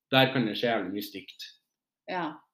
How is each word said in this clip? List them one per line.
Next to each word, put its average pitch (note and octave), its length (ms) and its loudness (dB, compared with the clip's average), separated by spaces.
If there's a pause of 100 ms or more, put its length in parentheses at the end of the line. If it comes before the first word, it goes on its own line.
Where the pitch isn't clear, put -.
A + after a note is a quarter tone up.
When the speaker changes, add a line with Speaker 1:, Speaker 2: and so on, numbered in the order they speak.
(120)
Speaker 1:
der C3 220 6
kan B2+ 120 2
det G#2 140 -2
skje A#2+ 80 0
jævlig G#2 240 0
mye G#2 160 -6
stygt. - 400 -14 (600)
Speaker 2:
Ja, F3+ 180 -2 (280)